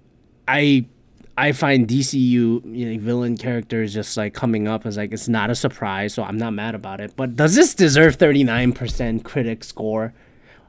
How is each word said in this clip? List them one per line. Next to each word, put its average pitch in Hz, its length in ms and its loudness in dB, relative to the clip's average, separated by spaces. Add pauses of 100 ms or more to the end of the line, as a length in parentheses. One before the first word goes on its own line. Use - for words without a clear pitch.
(480)
I, 139 400 2 (500)
I 143 140 2
find 135 360 2
D 127 140 0
C 135 160 -2
U, 120 480 2
you 117 260 -8
know, 110 80 -6
villain 120 380 -2
characters 113 560 -4
just, 107 240 -6
like, 104 160 -4
coming 110 340 0
up 110 180 -4
as, 104 120 -6
like, 104 160 -6
it's - 140 -8
not 113 240 0
a 117 40 0
surprise, 101 600 -4
so 110 80 -4
I'm 95 140 -6
not 113 160 -6
mad 107 200 -6
about 98 260 -12
it. 104 160 -12
But 127 200 -6
does 156 180 4
this 311 220 4
deserve 156 400 6
thirty-nine 123 560 4
percent 113 520 -4
critic 113 400 -6
score? 110 500 -6 (540)